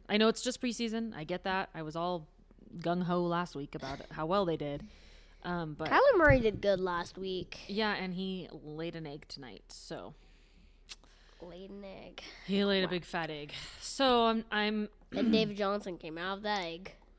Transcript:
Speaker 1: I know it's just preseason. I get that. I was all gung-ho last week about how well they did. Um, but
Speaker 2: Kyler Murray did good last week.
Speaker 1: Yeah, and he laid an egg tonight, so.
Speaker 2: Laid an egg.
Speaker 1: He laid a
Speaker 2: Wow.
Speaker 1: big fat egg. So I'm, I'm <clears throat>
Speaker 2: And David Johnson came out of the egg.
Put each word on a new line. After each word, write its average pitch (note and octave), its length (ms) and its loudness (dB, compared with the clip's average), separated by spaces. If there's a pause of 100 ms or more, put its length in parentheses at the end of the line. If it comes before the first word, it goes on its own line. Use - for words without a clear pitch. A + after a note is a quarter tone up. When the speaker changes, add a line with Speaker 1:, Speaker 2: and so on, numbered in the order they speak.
(100)
Speaker 1:
I G#3 80 4
know A3 100 8
it's A3+ 140 2
just - 180 -2
preseason. A3+ 560 -2
I D#3 80 -8
get F3+ 200 -4
that. F#3+ 300 -2
I E3 60 -6
was D#3 160 -6
all E3+ 300 -2 (540)
gung-ho F3 420 2
last E3+ 340 0
week C#3+ 180 -8
about C#3 240 -6 (120)
how D#3+ 160 -4
well G3 180 4
they E3 140 0
did. D3 280 -6 (560)
Um, E3+ 360 -4
but D#3+ 100 -4
Speaker 2:
Kyler A4+ 300 8
Murray C#4+ 220 10
did G#3+ 200 2
good G3 180 4
last F3 380 -2
week. F#3 500 -6
Speaker 1:
Yeah, G#3 280 0
and F#3 180 -4
he F#3 400 -6
laid D#3 420 -8
an D#3+ 120 -8
egg C#3+ 200 -12
tonight, A#2+ 420 -16
so. A#2 440 -12 (1300)
Speaker 2:
Laid F3+ 300 -14
an G3+ 120 -14
egg. - 400 -16 (240)
Speaker 1:
He G3 200 2
laid G3 160 4
a F3+ 60 2
Speaker 2:
Wow. - 20 -2
Speaker 1:
big F3+ 160 -2
fat E3 240 -4
egg. D3+ 220 -10 (280)
So B3 460 4
I'm, A3+ 260 2
I'm G#3+ 360 0 (120)
<clears throat> - 160 -10
Speaker 2:
And A3+ 160 4
David A3 240 4
Johnson G3+ 400 -2
came D#3+ 220 -10
out F#3+ 200 -4
of G#3 40 -12
the G#3 80 -2
egg. F#3 420 -4 (260)